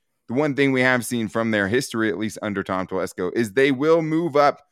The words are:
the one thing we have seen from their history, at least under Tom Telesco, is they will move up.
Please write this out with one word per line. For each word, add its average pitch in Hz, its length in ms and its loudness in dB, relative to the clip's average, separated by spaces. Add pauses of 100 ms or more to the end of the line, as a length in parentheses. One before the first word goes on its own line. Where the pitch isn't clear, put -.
(280)
the 117 60 -8
one 143 220 0
thing 139 160 4
we 131 100 2
have 127 240 2
seen 117 220 -2
from 113 240 -2
their 104 160 2
history, 113 420 0
at 85 80 -2
least 104 240 -6
under 101 220 -4
Tom 92 240 -4
Telesco, 92 480 -4
is 110 180 -2
they 139 180 4
will 156 300 2
move 156 360 -2
up. 143 240 0 (100)